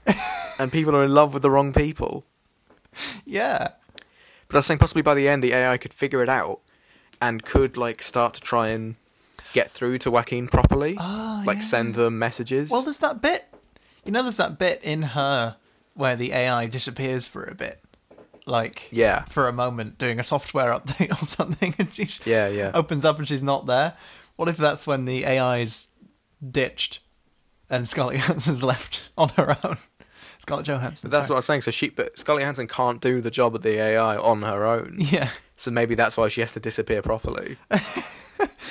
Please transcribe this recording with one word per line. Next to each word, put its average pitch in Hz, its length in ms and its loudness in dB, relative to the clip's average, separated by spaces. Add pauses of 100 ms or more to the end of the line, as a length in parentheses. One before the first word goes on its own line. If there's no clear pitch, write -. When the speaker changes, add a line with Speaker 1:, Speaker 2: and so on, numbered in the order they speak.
(580)
Speaker 1:
And 131 140 0
people 156 240 2
are 139 80 6
in 139 100 4
love 143 220 6
with 135 80 -4
the 139 80 6
wrong 139 200 4
people. 147 540 -2 (1000)
Speaker 2:
Yeah. 202 440 -2 (760)
Speaker 1:
But - 80 -2
I - 40 8
was 139 60 4
saying 151 140 2
possibly - 240 4
by 147 100 6
the 139 160 4
end, 139 140 2
the 123 80 4
A 127 180 4
I 123 80 2
could - 160 -10
figure 135 300 0
it 120 60 2
out 104 320 -2 (600)
and 117 240 -2
could, 135 320 2
like, 120 240 -2
start 120 340 2
to - 60 -10
try 113 280 0
and 113 260 -6 (580)
get - 160 2
through 127 300 -2
to 131 100 -2
Joaquin 120 380 0
properly. 143 520 2
Speaker 2:
Oh, 208 460 -6
Speaker 1:
Like, 208 120 0
Speaker 2:
yeah. 208 60 -2
Speaker 1:
send 117 300 0
them 117 240 2
messages. 127 540 -2
Speaker 2:
Well, 240 100 4
there's 285 180 -4
that 285 220 -2
bit, 311 240 0 (580)
you 196 80 -6
know, 240 120 0
there's 247 140 -2
that 165 200 -2
bit 180 260 0
in 156 200 -4
Her 135 540 -2 (360)
where 131 220 0
the 123 160 -4
A 127 180 0
I 120 160 0
disappears 127 600 -4
for - 160 -12
a - 100 -12
bit. - 300 -12 (640)
Like, 113 440 -4
Speaker 1:
Yeah. 117 340 4
Speaker 2:
for 131 240 0
a 123 40 -4
moment, 120 440 -4
doing 120 240 -2
a - 20 -4
software 135 480 0
update 131 400 -2
<laughs> 170 100 -4
or 151 40 -4
something, 180 520 -4
and - 160 -2
she 202 140 -6 (180)
Speaker 1:
Yeah, 110 220 4
yeah. 101 260 -2
Speaker 2:
opens 151 300 -2
up 151 160 4
and 147 80 -6
she's 139 160 -4
not 139 220 -2
there. 135 280 0 (440)
What 170 100 0
if 170 80 -2
that's 147 320 0
when 139 160 -2
the 127 220 -4
A 131 120 2
I's 123 520 0 (600)
ditched - 520 -2 (680)
and 123 200 -2
Scarlett 131 260 -2
<laughs> 135 60 0
Johansson's 151 420 0
left - 540 -4
on - 140 4
her 143 340 2
own? - 120 -4 (640)
Scarlett 147 280 -6
Johansson, 135 420 -4
Speaker 1:
But 143 80 4
that's 139 100 2
Speaker 2:
sorry. 147 60 2
Speaker 1:
what 131 40 4
I - 20 4
was 127 60 -2
saying. 143 180 2
So - 80 -2
she, - 180 -2
but - 280 -6
Scarlett 147 260 2
Johansson 131 240 -4
can't 123 340 0
do 127 180 2
the 113 120 -4
job 120 220 2
of 104 100 -6
the 110 160 2
A 110 180 4
I 110 180 4
on 107 280 2
her 104 220 -2
own. 113 320 0
Speaker 2:
Yeah. 147 320 0 (280)
Speaker 1:
So - 140 -4
maybe 117 220 2
that's 113 220 2
why 110 140 2
she - 100 -4
has 113 140 -2
to 113 80 -8
disappear 107 400 -2
properly. - 560 -6 (120)
Speaker 2:
<laughs> 208 80 2 (920)